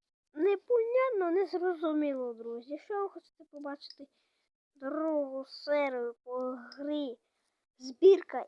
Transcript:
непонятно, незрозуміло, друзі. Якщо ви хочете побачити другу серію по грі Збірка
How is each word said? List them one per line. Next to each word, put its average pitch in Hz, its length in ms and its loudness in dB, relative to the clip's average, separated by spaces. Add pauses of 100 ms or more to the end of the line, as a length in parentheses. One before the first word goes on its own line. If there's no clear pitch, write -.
(340)
непонятно, 453 960 2
незрозуміло, 311 1000 0
друзі. 233 380 -12
Якщо 403 300 -6
ви 392 80 -4
хочете - 420 -20
побачити 285 560 -14 (680)
другу 277 680 -4
серію 262 760 -2
по 254 340 -6 (200)
грі 285 400 -4 (600)
Збірка 262 720 4